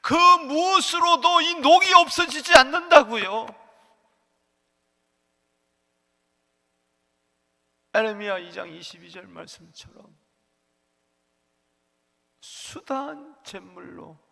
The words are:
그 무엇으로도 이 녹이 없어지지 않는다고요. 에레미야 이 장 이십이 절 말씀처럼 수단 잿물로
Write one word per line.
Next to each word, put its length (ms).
그 140
무엇으로도 1300
이 140
녹이 360
없어지지 640
않는다고요. 920
에레미야 460
이 140
장 180
이십이 400
절 160
말씀처럼 880
수단 1040
잿물로 760